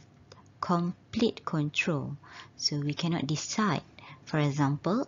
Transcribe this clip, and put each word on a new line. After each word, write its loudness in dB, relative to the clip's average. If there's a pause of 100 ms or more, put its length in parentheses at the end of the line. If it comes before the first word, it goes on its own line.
(600)
complete 0
control, 0 (400)
so -2
we 0
cannot 0
decide, 0 (420)
for -2
example, 2